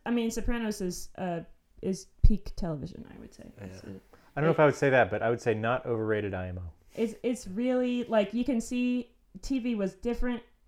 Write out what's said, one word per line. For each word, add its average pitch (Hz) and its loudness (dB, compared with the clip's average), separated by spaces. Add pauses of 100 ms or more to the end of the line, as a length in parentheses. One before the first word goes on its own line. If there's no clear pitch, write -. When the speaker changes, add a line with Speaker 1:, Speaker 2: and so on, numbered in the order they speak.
Speaker 1:
I 233 -2
mean, 226 0
Sopranos 226 -2
is, 180 -6
uh, 175 -4 (400)
is 185 -4 (180)
peak - 6
television, 165 -6
I - -20
would - -20
say. - -20
Speaker 2:
Yeah. 101 -14
Speaker 1:
It's, 95 -14
uh, - -14 (480)
Speaker 3:
I 139 -2
don't 151 2
know 165 4
if 143 2
I 156 8
would 139 6
say 139 2
that, 120 6
but 107 -2
I 113 0
would 117 -2
say 117 2
not 117 0
overrated 107 -2
I 92 -6
M 90 -8
O. - -8 (340)
Speaker 1:
It's, 214 -2
it's 233 -4
really, 247 0
like, 208 2
you 240 0
can 233 2
see 247 -2 (320)
T 269 -2
V 233 -2
was 196 -2
different 240 -2 (260)